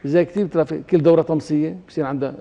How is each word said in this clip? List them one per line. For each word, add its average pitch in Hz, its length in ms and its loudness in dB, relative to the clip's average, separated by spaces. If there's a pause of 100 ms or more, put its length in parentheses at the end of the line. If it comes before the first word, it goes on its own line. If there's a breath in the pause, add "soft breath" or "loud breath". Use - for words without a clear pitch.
زي 165 200 2
كثير 190 200 -2
بترى 160 200 0
في 151 240 -8
كل 170 140 2
دورة 165 180 6
طمسية 160 560 -2 (100)
بصير 151 180 -4
عندها 135 360 -6